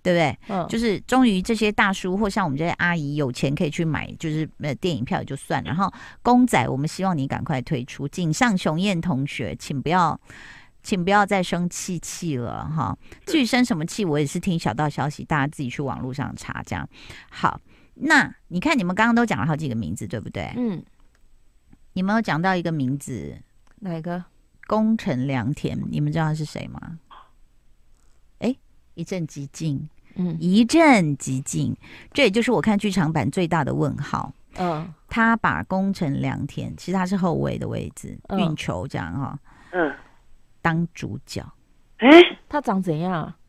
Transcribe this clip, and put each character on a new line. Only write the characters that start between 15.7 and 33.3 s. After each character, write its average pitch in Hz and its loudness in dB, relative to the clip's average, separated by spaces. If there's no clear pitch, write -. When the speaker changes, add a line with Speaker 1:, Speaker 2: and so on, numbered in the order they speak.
Speaker 1:
去 - -10
网 131 -6
络 131 -8
上 - -6
查 - -10
这 - -6
样。 80 -6
好， - -2
那 277 4
你 175 -4
看 311 2
你 214 0
们 180 0
刚 220 4
刚 233 4
都 240 6
讲 175 0
了 113 0
好 156 2
几 151 -4
个 117 -4
名 101 -4
字， - -8
对 107 -6
不 - -10
对？ - -8
Speaker 2:
嗯。 214 -4
Speaker 1:
你 185 -2
们 196 2
有 226 4
讲 165 0
到 190 4
一 180 0
个 170 -2
名 139 0
字。 90 -8
Speaker 2:
哪 180 -6
一 160 -8
个？ 175 -6
Speaker 1:
宫 220 2
城 131 -2
良 127 0
田， - -4
你 - -4
们 147 0
知 165 0
道 160 2
他 156 0
是 156 -4
谁 - -10
吗？ - -14
哎， 240 0
一 165 -10
阵 170 -6
寂 139 -12
静。 151 -4
Speaker 2:
嗯。 175 -2
Speaker 1:
一 180 6
阵 226 6
寂 131 -4
静， 143 -2
这 285 4
也 262 6
就 220 2
是 247 2
我 180 2
看 208 2
剧 208 0
场 175 2
版 147 0